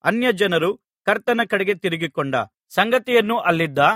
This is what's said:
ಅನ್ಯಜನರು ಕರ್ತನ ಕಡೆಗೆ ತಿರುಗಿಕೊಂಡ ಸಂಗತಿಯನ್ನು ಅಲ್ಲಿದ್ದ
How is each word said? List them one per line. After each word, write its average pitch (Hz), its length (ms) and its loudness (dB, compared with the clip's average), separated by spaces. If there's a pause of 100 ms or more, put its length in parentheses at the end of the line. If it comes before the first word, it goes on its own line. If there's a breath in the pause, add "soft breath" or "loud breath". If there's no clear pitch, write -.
ಅನ್ಯಜನರು 190 720 0 (260)
ಕರ್ತನ 226 460 0
ಕಡೆಗೆ 196 240 -2
ತಿರುಗಿಕೊಂಡ 160 600 -4 (340)
ಸಂಗತಿಯನ್ನು 233 680 0
ಅಲ್ಲಿದ್ದ 160 420 0 (160)